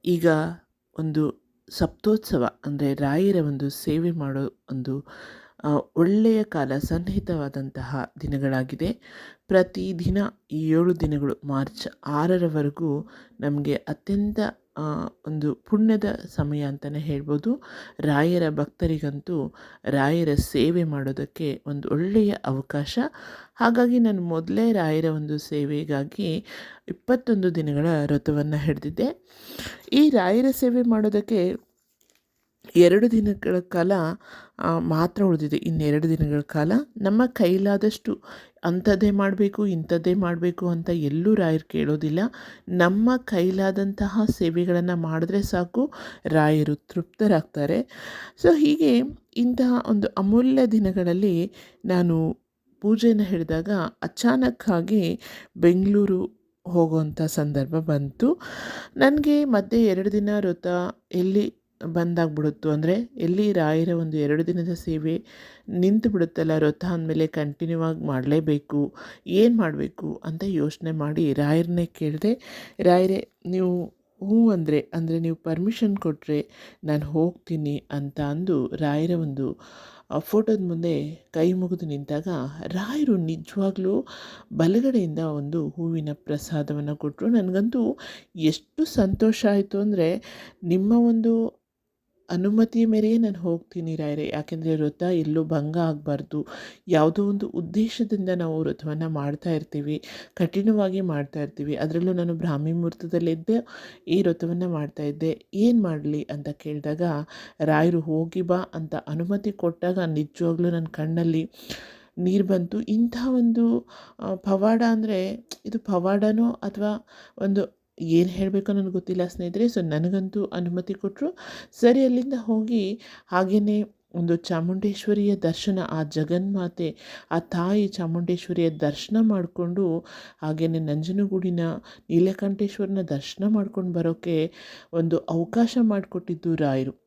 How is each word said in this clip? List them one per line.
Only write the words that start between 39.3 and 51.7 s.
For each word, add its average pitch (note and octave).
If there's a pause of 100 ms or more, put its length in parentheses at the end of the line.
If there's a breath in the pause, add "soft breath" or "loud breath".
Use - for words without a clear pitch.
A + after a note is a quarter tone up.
ಇಂಥದ್ದೇ E3+
ಮಾಡಬೇಕು F3
ಅಂತ E3+
ಎಲ್ಲೂ E3
ರಾಯರು D#3+
ಕೇಳೋದಿಲ್ಲ. D3+ (480 loud breath)
ನಮ್ಮ F#3+
ಕೈಲಾದಂತಹ G3 (160)
ಸೇವೆಗಳನ್ನ F3
ಮಾಡಿದ್ರೆ E3
ಸಾಕು, G3 (320 loud breath)
ರಾಯರು D3+
ತೃಪ್ತರಾಗ್ತಾರೆ. E3 (640 loud breath)
So E4+
ಹೀಗೆ D4 (340)
ಇಂತಹ B3
ಒಂದು G#3
ಅಮೂಲ್ಯ B3
ದಿನಗಳಲ್ಲಿ F#3+ (320 loud breath)